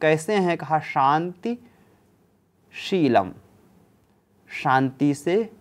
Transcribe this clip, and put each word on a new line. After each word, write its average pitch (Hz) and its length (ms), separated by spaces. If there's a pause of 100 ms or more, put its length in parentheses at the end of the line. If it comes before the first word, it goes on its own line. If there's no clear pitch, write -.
कैसे 160 340
हैं? 175 240
कहा 156 220
शांतिशीलम, 165 800 (3000)
शांति 135 520
से 202 460